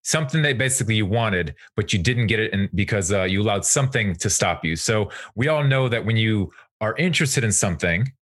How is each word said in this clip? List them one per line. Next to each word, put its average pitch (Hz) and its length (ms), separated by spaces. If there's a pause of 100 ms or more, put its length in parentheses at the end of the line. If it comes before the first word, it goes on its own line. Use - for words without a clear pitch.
Something 160 400
that 143 160
basically 120 380
you 107 100
wanted, 95 500 (220)
but - 160
you 107 60
didn't 117 300
get 107 120
it 110 140
in 98 200
because, 98 380
uh, 95 120
you 95 180
allowed 104 240
something 123 500
to 101 140
stop 85 340
you. 80 100
So 104 360 (240)
we 123 140
all 151 140
know 135 280
that 113 160
when 113 100
you 110 340 (300)
are 110 160
interested 151 480
in 107 80
something 92 580 (120)